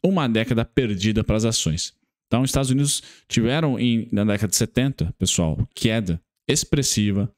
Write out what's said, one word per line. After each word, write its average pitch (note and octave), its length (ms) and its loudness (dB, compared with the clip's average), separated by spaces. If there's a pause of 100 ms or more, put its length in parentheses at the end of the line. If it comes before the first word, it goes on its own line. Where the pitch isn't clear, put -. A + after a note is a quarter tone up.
Uma F#3 240 2
década A2+ 360 0
perdida G#2+ 580 0
para G#2+ 140 0
as A2 80 0
ações. E2+ 500 -2 (320)
Então, A#2+ 160 0
os C3 80 0
Estados C3+ 200 -2
Unidos C#3+ 320 0 (260)
tiveram, C3 500 0
em, A#2 340 0
na G#2 120 2
década G#2 260 0
de - 60 -2
setenta, B2 640 -2
pessoal, E2+ 560 0
queda G#2+ 480 0 (260)
expressiva G#2+ 880 0